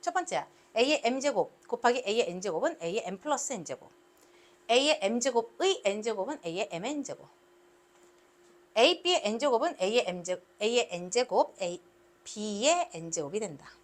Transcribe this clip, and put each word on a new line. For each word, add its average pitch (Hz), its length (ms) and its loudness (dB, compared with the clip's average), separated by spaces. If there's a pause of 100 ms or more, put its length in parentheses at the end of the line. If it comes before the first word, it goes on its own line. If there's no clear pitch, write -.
첫 349 120 -4
번째야. 285 340 -2 (300)
A의 269 260 4
M제곱 254 640 0
곱하기 240 380 0
A의 214 240 0
N제곱은 185 520 -2
A의 170 240 -2
M 190 140 -6
플러스 202 340 -4
N제곱. 151 360 -10 (800)
A의 285 320 6
M제곱의 240 840 0
N제곱은 214 600 -2
A의 170 260 -4
M 170 140 -6
N 285 180 -4
제곱. - 240 -12 (1500)
A, 311 240 6
B의 349 220 2
N제곱은 240 580 2
A의 220 240 2
M제-, 180 360 -6 (200)
A의 226 300 2
N제곱, 185 720 -2
A, 175 200 -6 (440)
B의 214 680 0
N제곱이 165 460 -6
된다. 170 320 -10 (120)